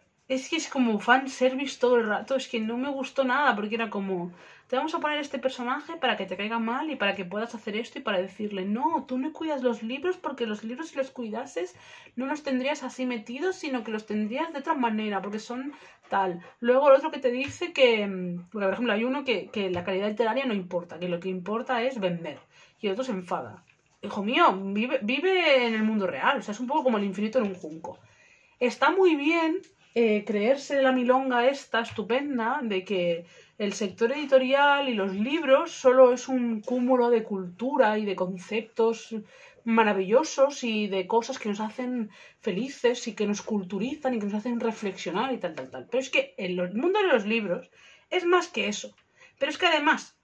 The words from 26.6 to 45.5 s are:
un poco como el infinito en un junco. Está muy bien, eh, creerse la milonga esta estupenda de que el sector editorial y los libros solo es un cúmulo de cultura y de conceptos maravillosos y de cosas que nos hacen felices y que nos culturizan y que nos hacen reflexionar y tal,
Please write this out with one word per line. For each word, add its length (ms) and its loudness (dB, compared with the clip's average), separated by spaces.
un 60 -6
poco 180 0
como 140 2
el 60 0
infinito 340 -2
en 80 2
un 80 -6
junco. 440 -12
Está 300 2
muy 260 4
bien, 440 0
eh, 320 2
creerse 560 0
la 100 4
milonga 560 2
esta 320 -2
estupenda 840 -2
de 220 -2
que 400 0
el 140 -2
sector 400 -2
editorial 760 4
y 60 0
los 200 0
libros 580 2
solo 400 8
es 160 -4
un 320 0
cúmulo 480 2
de 140 4
cultura 760 0
y 60 -2
de 100 -2
conceptos 1000 -2
maravillosos 960 4
y 240 0
de 200 -2
cosas 320 0
que 100 -6
nos 120 -4
hacen 500 -6
felices 680 -2
y 60 -6
que 120 -2
nos 160 -2
culturizan 720 -2
y 40 -2
que 80 -4
nos 80 -4
hacen 260 -4
reflexionar 720 -4
y 60 -4
tal, 160 -6